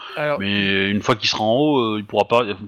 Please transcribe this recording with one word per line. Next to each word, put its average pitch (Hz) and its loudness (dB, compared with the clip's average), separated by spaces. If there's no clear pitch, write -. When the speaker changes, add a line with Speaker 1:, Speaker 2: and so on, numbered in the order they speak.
Speaker 1:
Alors 147 -2
Speaker 2:
Mais 98 0
une 101 0
fois 123 2
qu'il - -2
sera 98 -2
en 110 2
haut, 147 4
euh, 110 0
il 104 -6
pourra 185 2
pas, 120 2